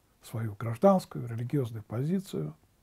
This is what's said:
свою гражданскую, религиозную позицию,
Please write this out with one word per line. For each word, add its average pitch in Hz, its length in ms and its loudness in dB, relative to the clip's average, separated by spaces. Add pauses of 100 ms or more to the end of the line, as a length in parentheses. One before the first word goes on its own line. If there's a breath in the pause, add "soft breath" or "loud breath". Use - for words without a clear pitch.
(240)
свою 113 320 -6
гражданскую, 135 720 2
религиозную 117 560 -2
позицию, 151 720 -2 (280)